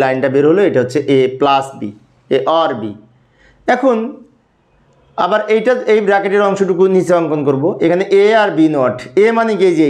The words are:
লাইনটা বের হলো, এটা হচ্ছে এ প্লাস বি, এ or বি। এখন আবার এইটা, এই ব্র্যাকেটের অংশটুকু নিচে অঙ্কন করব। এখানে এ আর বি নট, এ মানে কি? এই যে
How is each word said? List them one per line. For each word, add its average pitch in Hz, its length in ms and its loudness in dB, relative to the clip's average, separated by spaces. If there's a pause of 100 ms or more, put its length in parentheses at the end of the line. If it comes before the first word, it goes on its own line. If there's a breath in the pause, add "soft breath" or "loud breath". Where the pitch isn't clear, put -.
লাইনটা 131 300 -2
বের 143 160 2
হলো, 185 200 2
এটা 127 140 0
হচ্ছে 127 160 -4 (160)
এ 135 40 4 (200)
প্লাস 139 260 0 (140)
বি, 107 100 -10 (460)
এ - 20 2 (240)
or 156 100 -2 (100)
বি। 107 100 -10 (760 soft breath)
এখন 247 300 0 (1300)
আবার 208 160 2 (140)
এইটা, 226 160 0 (220)
এই 214 140 2
ব্র্যাকেটের 202 420 0
অংশটুকু 185 340 0 (120)
নিচে 180 240 0
অঙ্কন 156 280 -2
করব। 135 160 0 (220)
এখানে 175 180 0 (180)
এ - 20 4 (180)
আর 208 160 0
বি 160 80 4 (120)
নট, 127 200 0 (260)
এ - 20 4 (120)
মানে 226 220 0
কি? 180 100 0
এই 175 100 0
যে 160 100 4